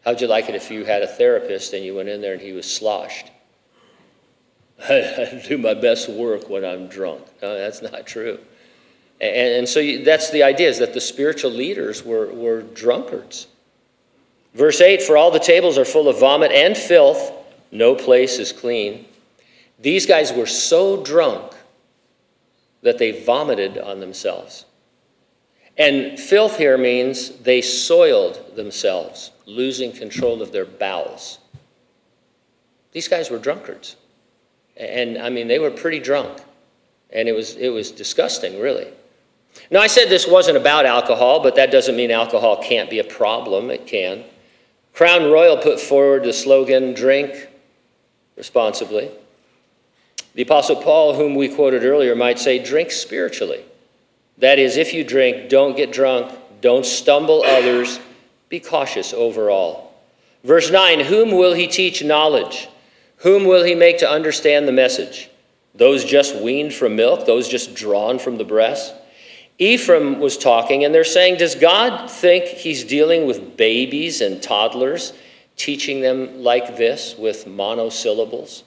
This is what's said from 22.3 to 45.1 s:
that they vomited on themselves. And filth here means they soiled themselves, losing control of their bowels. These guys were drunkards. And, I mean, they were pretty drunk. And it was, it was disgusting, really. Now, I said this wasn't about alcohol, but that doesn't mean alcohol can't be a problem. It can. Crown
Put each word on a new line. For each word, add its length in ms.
that 160
they 120
vomited 680
on 200
themselves. 680
And 400
filth 380
here 200
means 520
they 320
soiled 960
themselves, 760
losing 460
control 500
of 100
their 140
bowels. 760
These 140
guys 220
were 80
drunkards. 580
And, 420
I 120
mean, 180
they 120
were 120
pretty 280
drunk. 400
And 160
it 60
was, 220
it 140
was 220
disgusting, 680
really. 280
Now, 120
I 60
said 220
this 180
wasn't 300
about 280
alcohol, 560
but 140
that 160
doesn't 240
mean 160
alcohol 460
can't 320
be 100
a 40
problem. 640
It 180
can. 360
Crown 380